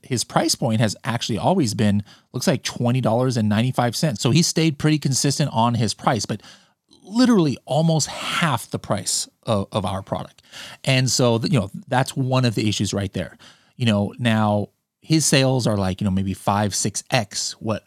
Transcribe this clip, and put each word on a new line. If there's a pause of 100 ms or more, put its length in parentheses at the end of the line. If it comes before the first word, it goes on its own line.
his
price
point
has
actually
always
been, (280)
looks
like
twenty
dollars
and
ninety-five
cents.
So
he
stayed
pretty
consistent
on
his
price,
but (600)
literally
almost
half
the
price (140)
of,
of
our
product. (400)
And
so,
th-,
you
know, (160)
that's
one
of
the
issues
right
there. (420)
You
know,
now (320)
his
sales
are,
like,
you
know,
maybe
five,
six
X
what